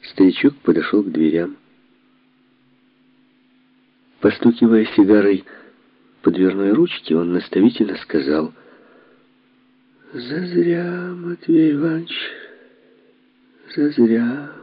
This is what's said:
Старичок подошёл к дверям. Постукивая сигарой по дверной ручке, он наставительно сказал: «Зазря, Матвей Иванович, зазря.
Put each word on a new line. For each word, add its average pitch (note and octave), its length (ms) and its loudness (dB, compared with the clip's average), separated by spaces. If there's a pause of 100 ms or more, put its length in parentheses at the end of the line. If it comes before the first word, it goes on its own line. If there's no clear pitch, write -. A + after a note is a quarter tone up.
(120)
Старичок G2 460 2
подошёл E2+ 460 0
к F#2+ 80 -6
дверям. D#2+ 460 -2 (2500)
Постукивая A2+ 680 2 (100)
сигарой G2+ 480 4 (760)
по F#2+ 100 2
дверной F#2+ 420 0
ручке, D#3 420 -2
он F2 180 -2
наставительно G2+ 640 0
сказал: D2+ 560 -4 (1600)
«Зазря, F3 1000 -4
Матвей E3+ 580 0
Иванович, D#3+ 420 -4 (1600)
зазря. B2+ 760 0 (120)